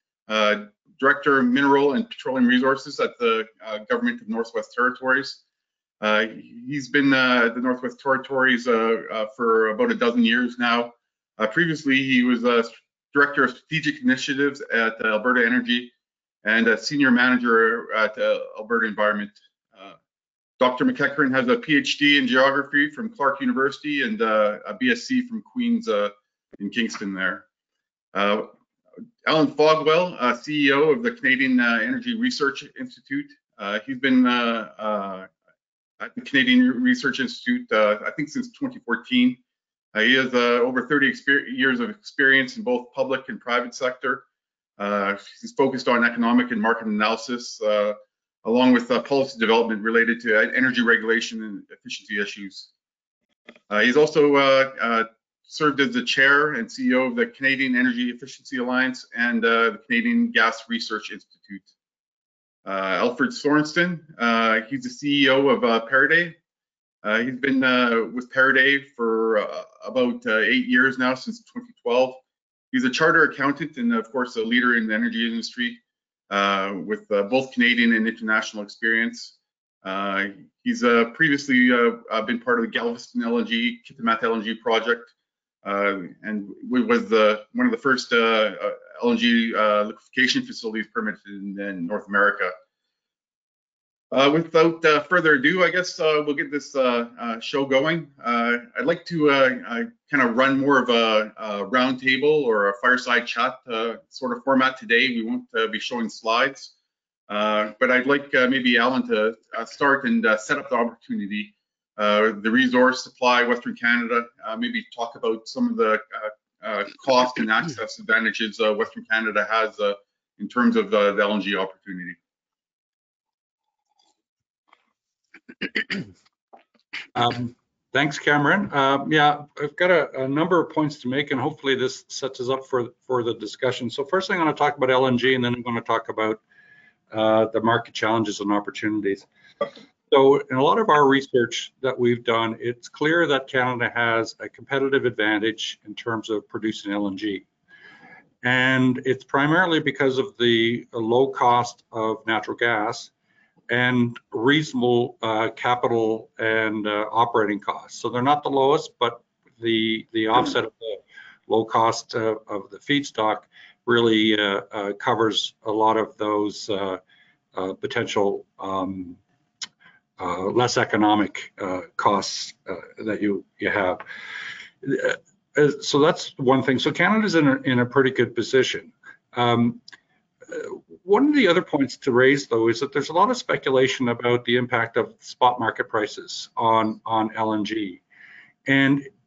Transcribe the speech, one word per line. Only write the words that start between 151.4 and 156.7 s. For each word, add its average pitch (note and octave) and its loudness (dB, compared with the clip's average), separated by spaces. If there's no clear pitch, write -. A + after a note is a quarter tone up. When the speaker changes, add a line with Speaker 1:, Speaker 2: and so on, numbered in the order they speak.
Speaker 2:
of A2 -4
natural A2 -2
gas A#2 -2
and B2 0
reasonable, B2 0
uh, A2+ -2
capital A#2 -2
and, A2 -2